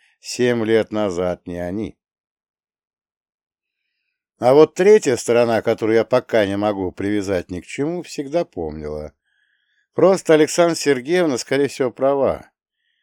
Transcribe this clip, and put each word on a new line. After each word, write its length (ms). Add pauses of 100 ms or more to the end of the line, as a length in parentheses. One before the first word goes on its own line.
(220)
семь 420
лет 280
назад 540
не 140
они. 400 (2500)
А 140
вот 220
третья 420
сторона, 440
которую 360
я 80
пока 400
не 100
могу 360
привязать 600
ни 80
к 60
чему, 380
всегда 420
помнила. 680 (800)
Просто 400
Александра 420
Сергеевна, 640
скорее 300
всего, 240
права. 600 (520)